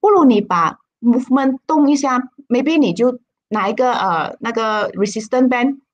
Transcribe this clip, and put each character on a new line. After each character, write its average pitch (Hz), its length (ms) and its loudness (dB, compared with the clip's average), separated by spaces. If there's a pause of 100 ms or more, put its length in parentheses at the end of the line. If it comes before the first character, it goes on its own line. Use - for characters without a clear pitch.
不 427 100 4
如 370 140 4
你 226 160 6
把 170 380 -2 (220)
movement 254 680 0
动 302 220 2
一 294 60 4
下， 269 240 -2 (300)
maybe 269 300 0
你 233 140 2
就 240 280 -2 (300)
拿 208 180 -2
一 220 60 -4
个， 247 180 0
呃， 185 480 -4
那 226 100 -6
个 220 420 -4
resistance 220 560 -2
band 247 300 -2 (160)